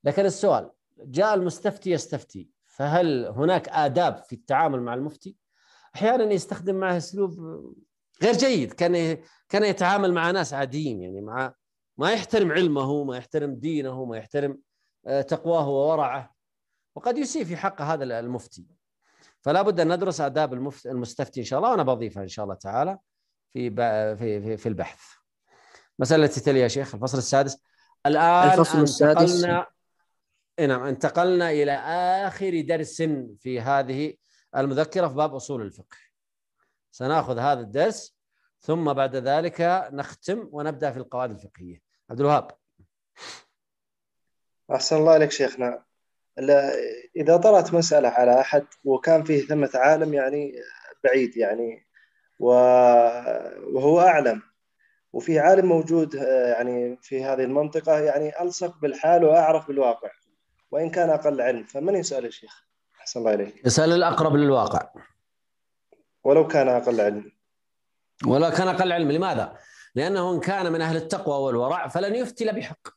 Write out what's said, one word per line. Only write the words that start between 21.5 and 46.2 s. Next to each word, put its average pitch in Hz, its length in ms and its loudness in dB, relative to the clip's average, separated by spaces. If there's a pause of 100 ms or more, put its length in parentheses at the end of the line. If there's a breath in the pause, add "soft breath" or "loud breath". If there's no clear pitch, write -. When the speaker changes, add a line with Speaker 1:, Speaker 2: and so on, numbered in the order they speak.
Speaker 1:
الله، 226 120 0
وأنا 196 120 0
بضيفها 113 400 -4
إن 95 60 -12
شاء 104 160 -10
الله 98 100 -10
تعالى 131 440 -6 (540)
في 123 180 -6
ب-، 107 480 -2
في، 107 240 -4
في، 110 140 -6
في 117 120 -8
البحث. 90 320 -8 (1000 soft breath)
مسألة 151 260 4
التي 143 160 -2
تليها 135 220 2
يا 120 60 2
شيخ، 135 260 -6
الفصل 127 240 -6
السادس. 135 440 -2 (440)
الآن 170 440 4
Speaker 2:
الفصل 160 320 4
السادس. 156 500 4
Speaker 1:
انتقلنا، 175 340 0 (920)
إيه 156 80 2
نعم، 127 160 0
انتقلنا 170 680 0
إلى 147 220 0 (540)
آخر 180 340 -4
درس 160 420 -4 (360)
في 127 220 -8
هذه 135 540 -2 (420)
المذكرة 151 520 -2
في 131 60 -8
باب 147 200 -2
أصول 127 280 -10
الفقه. - 340 -16 (960)
سنأخذ 131 480 -4
هذا 135 220 0
الدرس، 143 560 -4 (440)
ثم 156 320 -2
بعد 135 240 -2
ذلك 151 440 -2 (320)
نختم 175 600 -10
ونبدأ 147 380 -6
في 123 80 -12
القواعد 127 320 -8
الفقهية. 90 500 -20 (300)
عبد 117 100 -10
الوهاب. 143 280 2 (2250 loud breath)
Speaker 3:
أحسن - 240 0
الله 156 160 6
عليك 156 180 6
شيخنا. 123 540 -4 (520)